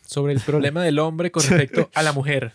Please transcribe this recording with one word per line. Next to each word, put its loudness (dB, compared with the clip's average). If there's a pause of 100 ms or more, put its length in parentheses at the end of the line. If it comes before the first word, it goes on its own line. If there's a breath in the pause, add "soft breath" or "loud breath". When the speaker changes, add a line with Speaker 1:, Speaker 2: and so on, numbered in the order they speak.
Speaker 1:
sobre -2
el 0
problema 0
del 2
hombre -2
con -2
Speaker 2:
<laughs> 2
Speaker 1:
respecto 2
a 2
la 2
mujer, -2